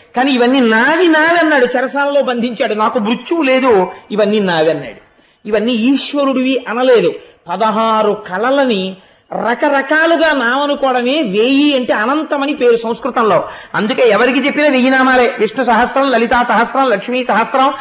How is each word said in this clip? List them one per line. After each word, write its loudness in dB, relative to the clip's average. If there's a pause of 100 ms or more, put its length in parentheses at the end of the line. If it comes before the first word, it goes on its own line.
(160)
కానీ 0
ఇవన్నీ 2
నావి, 2
నావి 2
అన్నాడు. 2
చెరసాలలో 0
బంధించాడు. -2
"నాకు -2
మృత్యువు -2
లేదు, 2 (240)
ఇవన్నీ 0
నావి" 2
అన్నాడు. -6 (480)
ఇవన్నీ 0
ఈశ్వరుడివి 0
అనలేదు. 2 (340)
పదహారు 0
కళలని -2 (540)
రకరకాలుగా 0
నామనుకోవడమే -2
వేయి 2
అంటే -2
అనంతమని -2
పేరు 2
సంస్కృతంలో. -2 (260)
అందుకే 0
ఎవరికి 2
చెప్పినా 0
వెయ్యి 2
నామాలే. 2
విష్ణు -2
సహస్రం, 0
లలితా 2
సహస్రం, 0
లక్ష్మీ -2
సహస్రం. 0